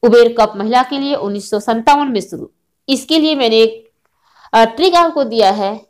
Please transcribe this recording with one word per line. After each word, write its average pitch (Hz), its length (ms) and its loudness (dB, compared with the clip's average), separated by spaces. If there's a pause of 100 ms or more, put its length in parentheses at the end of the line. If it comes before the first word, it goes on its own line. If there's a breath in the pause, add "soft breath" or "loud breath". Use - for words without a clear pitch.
उबेर 233 380 4
कप 220 160 2
महिला 226 260 0
के 277 160 -6
लिए 277 160 -4
उन्नीस 202 360 -8
सौ 208 100 -2
संतावन 262 460 0
में 233 140 -2
शुरू। - 300 -14 (380)
इसके 269 300 -2
लिए 311 160 0
मैंने 233 220 0
एक, 226 360 0 (600 soft breath)
अ, 226 120 4
ट्रिक 311 300 -2
आपको 330 300 2
दिया 220 260 0
है 202 400 -6